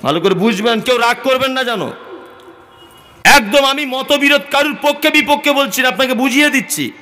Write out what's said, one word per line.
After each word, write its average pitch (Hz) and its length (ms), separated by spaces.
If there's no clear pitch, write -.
ভালো 151 180
করে 190 120
বুঝবেন, 214 480
কেউ 247 160
রাগ 240 260
করবেন 262 280
না 262 120
জানো, 208 280
একদম 262 420
আমি 277 200
মতবিরোধ 277 560
কারুর 285 300
পক্ষে 294 280
বিপক্ষে 294 420
বলছি 269 300
না, 254 80
আপনাকে 254 240
বুঝিয়ে 262 360
দিচ্ছি 151 420